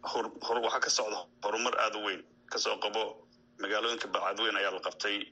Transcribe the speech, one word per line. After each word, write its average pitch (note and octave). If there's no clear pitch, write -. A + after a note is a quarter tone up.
Hor-, -
hor-, A#2+
waxaa -
ka D#3
socda -
horumar A2+
aad G#2+
u G#2+
weyn. F#2
Ka A#2+
soo -
qabo G#2+
magaalooyinka G#2+
Bacadweyn G2+
ayaa F#2+
la F#2
qabtay. -